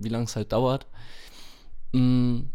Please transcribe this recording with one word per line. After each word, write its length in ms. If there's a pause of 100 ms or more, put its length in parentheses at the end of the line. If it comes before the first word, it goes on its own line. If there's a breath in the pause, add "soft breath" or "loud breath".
wie 60
lang 160
es 100
halt 180
dauert, 360 (1040 loud breath)
mm, 480 (140)